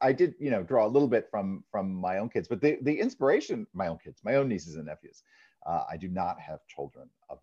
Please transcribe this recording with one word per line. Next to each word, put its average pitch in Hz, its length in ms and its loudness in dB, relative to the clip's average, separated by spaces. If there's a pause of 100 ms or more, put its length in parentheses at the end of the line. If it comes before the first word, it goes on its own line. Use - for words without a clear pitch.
I 135 120 4
did, 151 260 2
you 147 120 -2
know, 104 120 2
draw 117 220 4
a - 20 4
little 139 220 6
bit 113 200 2
from, 98 420 -4
from 98 220 -2
my 92 260 -2
own 117 100 -4
kids, 95 180 -4
but 104 140 -4
the, 151 200 4
the 147 180 0
inspiration, 214 720 0
my 92 140 -2
own 82 160 -4
kids, - 200 -20
my 117 120 0
own 139 120 2
nieces 82 280 -4
and 78 100 -10
nephews. - 380 -14 (420)
Uh, 82 240 -2
I 82 80 -8
do 92 100 -10
not 90 320 -4
have 78 280 -14
children - 420 -12 (200)
of - 140 -14